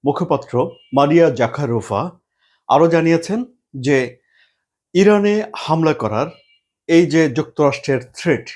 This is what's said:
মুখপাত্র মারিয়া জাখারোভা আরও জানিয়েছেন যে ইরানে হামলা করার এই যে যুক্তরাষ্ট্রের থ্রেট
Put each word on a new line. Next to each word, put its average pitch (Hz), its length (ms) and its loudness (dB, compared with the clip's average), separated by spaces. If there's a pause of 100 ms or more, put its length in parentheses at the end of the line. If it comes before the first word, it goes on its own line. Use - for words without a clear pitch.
মুখপাত্র 143 500 -4 (400)
মারিয়া 151 420 4
জাখারোভা 117 680 -4 (680)
আরও 147 180 4
জানিয়েছেন 165 520 0 (460)
যে 139 120 2 (960)
ইরানে 208 380 4 (220)
হামলা 160 380 0
করার 113 340 -4 (600)
এই 170 180 6
যে 160 140 2 (120)
যুক্তরাষ্ট্রের 139 680 -2 (140)
থ্রেট 156 300 -2 (100)